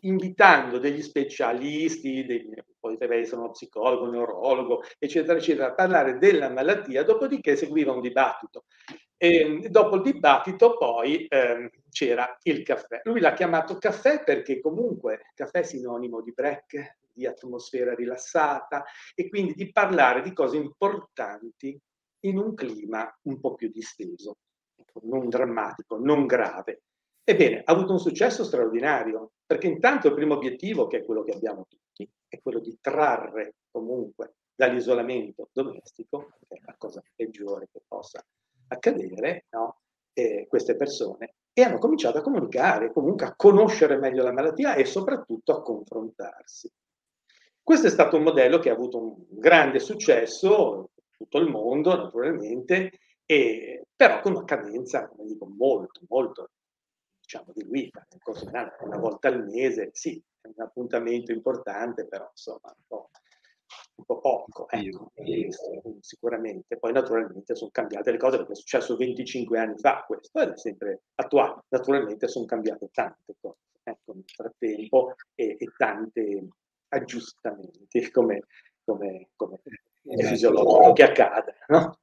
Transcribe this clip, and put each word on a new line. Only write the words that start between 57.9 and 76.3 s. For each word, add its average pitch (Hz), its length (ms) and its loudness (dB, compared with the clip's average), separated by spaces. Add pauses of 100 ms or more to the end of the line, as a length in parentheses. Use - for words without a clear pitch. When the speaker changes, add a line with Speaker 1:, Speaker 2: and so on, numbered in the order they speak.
Speaker 1:
nel - 100 -20
corso 110 260 -12
dell'anno, 120 340 -10
una 104 180 -10
volta 113 300 -2
al 123 160 -2
mese, 110 480 -4
sì, - 300 -10 (180)
è 113 80 -20
un 110 120 -20
appuntamento 117 720 -6
importante, 113 760 -6
però, - 200 -14
insomma, - 480 -20
un - 100 -20
po', - 240 -16 (840)
un - 100 -20
po' - 140 -4
poco, - 500 -4
ecco, - 460 -8
Speaker 2:
Sì. - 300 -6
Speaker 1:
questo, - 380 -10 (180)
sicuramente. 113 800 -8
Poi, 117 140 -4
naturalmente, 110 600 -2
sono - 160 -12
cambiate 104 400 -4
le 113 80 -2
cose, 131 200 0
perché - 140 -8
è 98 40 -12
successo - 400 -4
venticinque 120 640 -4
anni 110 180 -6
fa - 260 0
questo, - 360 -8
ed - 100 0
è - 80 -14
sempre 101 440 -8 (120)
attuale. 123 540 0
Naturalmente 127 580 -2
sono 120 180 -6
cambiate 110 480 -6
tante - 480 -8
cose, - 180 -16 (260)
ecco, - 300 -16
nel 190 120 -20
frattempo, 113 880 -2 (200)
e, 110 240 -4
e 117 80 -8 (100)
tante 104 720 -4 (400)